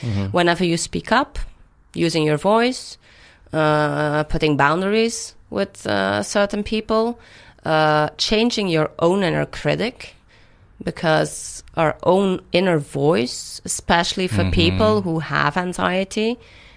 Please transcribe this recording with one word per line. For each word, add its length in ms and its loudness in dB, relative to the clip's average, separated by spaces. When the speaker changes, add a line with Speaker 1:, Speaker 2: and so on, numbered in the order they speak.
Speaker 1:
Mm-hmm. 260 -2
Speaker 2:
Whenever 380 2
you 120 2
speak 340 -6
up, 260 0
using 300 0
your 140 2
voice, 600 0
uh, 720 2
putting 340 0
boundaries 800 0
with, 360 -6
uh, 380 0
certain 400 -2
people, 560 -2
uh, 520 2
changing 520 0
your 200 0
own 240 2
inner 220 0
critic, 680 -4
because 800 -2
our 260 0
own 380 2
inner 280 4
voice, 840 -2
especially 640 -2
for 140 0
Speaker 3:
Mm-hmm. 100 0
Speaker 2:
people 520 2
who 160 -2
have 380 -2
anxiety, 840 -2